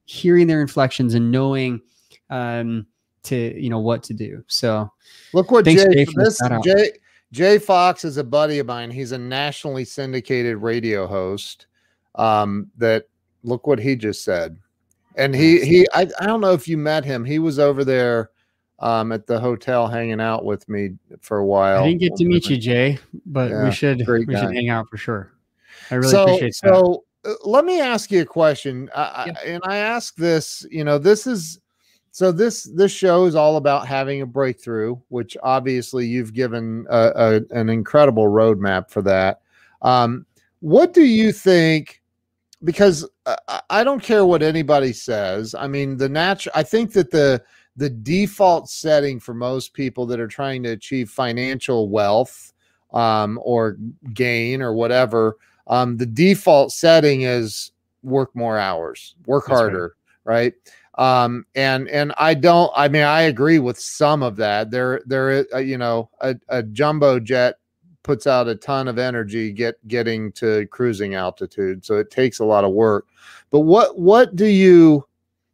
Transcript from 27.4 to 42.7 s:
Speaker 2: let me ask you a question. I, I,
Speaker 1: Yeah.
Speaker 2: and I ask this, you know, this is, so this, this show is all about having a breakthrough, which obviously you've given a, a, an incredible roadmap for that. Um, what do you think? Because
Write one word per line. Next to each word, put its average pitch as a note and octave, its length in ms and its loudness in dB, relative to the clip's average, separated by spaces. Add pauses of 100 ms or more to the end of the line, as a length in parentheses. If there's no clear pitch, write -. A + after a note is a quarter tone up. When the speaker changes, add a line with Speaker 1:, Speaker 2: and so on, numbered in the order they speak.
Speaker 2:
let C4+ 220 2
me F4+ 160 0
ask A#3+ 280 -4
you F#3 120 2
a - 20 -4
question. C#3 720 -2
I, D3 80 -4
I, A#2+ 240 -8
Speaker 1:
Yeah. D#3+ 280 -10
Speaker 2:
and F3 120 -12
I G3 100 -4
ask A3+ 400 -6
this, E3 540 -4
you D#3 140 -8
know, D3 120 2
this G3+ 300 2
is, F3 340 -8 (520)
so F#3 200 0
this, G#3+ 320 -2
this F#3 260 0
show F3+ 360 2
is D#3+ 100 0
all D3+ 200 4
about C#3 300 0
having C3+ 340 -4
a C3+ 60 -8
breakthrough, A#2+ 680 -6 (140)
which A#2+ 340 -10
obviously B2+ 640 -2
you've A#2 260 -6
given A2+ 560 -6
a, A#2 240 4
a, A2+ 420 2
an A2+ 120 0
incredible A2+ 560 4
roadmap G2+ 680 2
for G#2+ 120 -4
that. F#2+ 400 0 (400)
Um, B2 440 0 (320)
what B3+ 340 4
do E4+ 120 6
you A3 260 4
think? D#3+ 720 2 (600)
Because E3+ 440 2 (180)